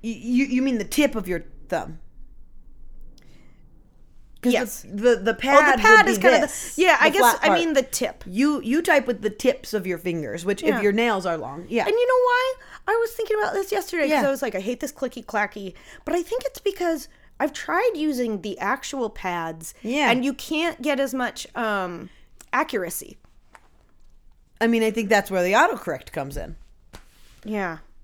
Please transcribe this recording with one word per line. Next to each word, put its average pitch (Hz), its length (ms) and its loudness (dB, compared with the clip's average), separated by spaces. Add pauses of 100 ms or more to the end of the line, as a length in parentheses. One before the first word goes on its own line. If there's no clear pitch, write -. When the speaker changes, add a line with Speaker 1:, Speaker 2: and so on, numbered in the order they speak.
Speaker 1:
Y-, 226 60 -4 (100)
you, 247 240 2
you 254 160 0
mean 269 160 0
the 202 80 -2
tip 285 300 2
of 196 120 -4
your 180 180 -4 (260)
thumb? 160 300 -6 (2500)
'Cause 240 120 2
Speaker 2:
Yes. 226 300 -2
Speaker 1:
the, - 60 -18
the, 220 280 4
the - 0 -
Speaker 2:
Oh, 185 80 -8
the 220 100 2
Speaker 1:
pad 277 460 6
Speaker 2:
pad 440 260 10
Speaker 1:
would 285 60 2
Speaker 2:
is 208 60 2
Speaker 1:
be 180 40 -2
Speaker 2:
kinda 254 200 8
the, 302 40 0
Speaker 1:
this, - 320 -10
Speaker 2:
yeah, 330 220 6
I 311 100 6
Speaker 1:
the 285 40 -6
Speaker 2:
guess, 392 80 4
Speaker 1:
flat 339 200 6
Speaker 2:
I - 60 2
Speaker 1:
part. 349 100 4
Speaker 2:
mean 330 140 0
the 277 100 4
tip. - 420 -6
Speaker 1:
You, 262 380 0
you 285 200 0
type - 260 4
with 214 140 -2
the 208 80 -2
tips - 440 -2
of 196 100 -4
your 175 140 -4
fingers, 165 460 -6
which 196 180 -4
Speaker 2:
Yeah. 311 140 2
Speaker 1:
if 214 60 -2
your 208 100 4
nails 208 340 0
are 170 100 -2
long, 143 320 -10
yeah. 226 160 -2
Speaker 2:
And - 80 0
you 480 140 2
know 508 180 4
why? 508 300 2 (320)
I 403 140 0
was 453 120 -2
thinking 440 260 -4
about 415 160 -2
this 392 180 -4
yesterday 349 320 -2
'cause 294 60 0 (120)
Speaker 1:
Yeah. 285 60 2
Speaker 2:
I - 20 2
was 269 100 -4
like, 247 140 -6
"I 190 60 -4
hate 233 180 -6
this 277 140 -8
clicky - 320 -8
clacky," 202 500 -6 (300)
but - 100 -2
I 349 80 0
think 453 220 -6
it's - 160 -8
because 349 480 -2 (320)
I've 294 120 -2
tried 415 440 -2
using 247 460 -2
the 202 180 -8
actual 233 500 -4
pads, 165 720 -8
Speaker 1:
Yeah. 254 280 0
Speaker 2:
and 247 140 2
you 277 80 0
can't 320 500 -4
get 277 180 -2
as 269 120 -2
much, 254 340 -6 (100)
um, 185 520 -4 (440)
accuracy. 226 680 -4 (1400)
Speaker 1:
I 226 80 2
mean, 226 160 2
I 220 80 2
think 214 160 -4
that's 202 240 2
where 185 100 0
the 180 100 2
autocorrect 214 600 0
comes 139 240 -8
in. 80 200 -10 (880)
Speaker 2:
Yeah. 190 340 -6 (260)